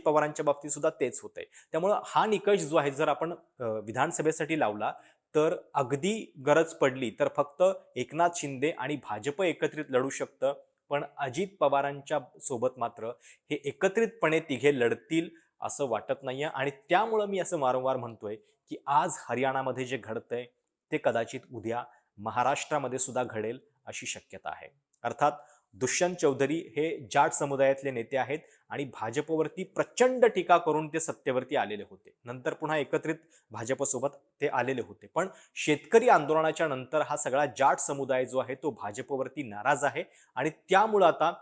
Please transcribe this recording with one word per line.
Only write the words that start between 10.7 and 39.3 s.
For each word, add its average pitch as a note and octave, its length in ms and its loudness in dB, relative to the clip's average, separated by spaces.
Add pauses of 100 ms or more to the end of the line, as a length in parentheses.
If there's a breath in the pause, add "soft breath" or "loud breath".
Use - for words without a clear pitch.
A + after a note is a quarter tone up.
पण C#3+ 140 -2 (140)
अजित C#3+ 300 -4 (120)
पवारांच्या C#3+ 600 0 (200)
सोबत B2 280 -2 (100)
मात्र A2+ 280 -6 (440 loud breath)
हे D3 160 -4
एकत्रितपणे F#3+ 760 0
तिघे C#3 400 2
लढतील C#3 500 0 (320 soft breath)
असं C#3+ 240 -4
वाटत A#2 380 -4
नाहीये. C3 200 -6
आणि C#3+ 280 -4 (180)
त्यामुळं G#3+ 360 2
मी G3 140 -2
असं E3 200 -4
वारंवार B2+ 380 2
म्हणतोय A2+ 380 -8 (340 soft breath)
की - 60 -8 (120)
आज D#3+ 260 2 (160)
हरियाणामध्ये C3 560 0
जे B2 120 -4
घडतंय A#2 480 -8 (460)
ते D#3 120 -2
कदाचित A#2 360 0 (140)
उद्या A2+ 300 -6 (340 soft breath)
महाराष्ट्रामध्ये B2+ 840 -2
सुद्धा B2 240 -2
घडेल A2 360 -6 (260)
अशी A2 200 -12
शक्यता F#2+ 440 -12
आहे. D#2 180 -12 (360)
अर्थात C#3+ 280 2 (420 loud breath)
दुष्यंत F3 420 0
चौधरी C#3 420 2
हे D3 540 -4
जाट D3+ 200 4
समुदायातले C3+ 600 2
नेते A#2+ 260 -4
आहेत C3 220 -2 (300 soft breath)
आणि C3 160 -4
भाजपवरती D3 800 -4
प्रचंड B3 600 2
टीका F3+ 320 4
करून D#3 300 0
ते D#3 120 -4
सत्तेवरती B2+ 560 -4
आलेले G#2 340 -2
होते. - 200 -20 (160)
नंतर B2+ 280 -6
पुन्हा D#3 240 -2
एकत्रित D#3 380 -2 (360 soft breath)
भाजपसोबत B2+ 560 -2 (340)
ते C#3+ 60 0
आलेले B2+ 340 0
होते. G#2 260 -14
पण F3+ 200 -2 (280 loud breath)
शेतकरी A3+ 540 4
आंदोलनाच्या D#3+ 580 4
नंतर C#3 340 -2
हा C#3+ 160 -2
सगळा C#3+ 280 2
जाट C#3 340 4
समुदाय C3 460 0
जो A#2+ 120 -4
आहे B2+ 180 -2
तो C#3+ 160 -4
भाजपवरती B2+ 720 -6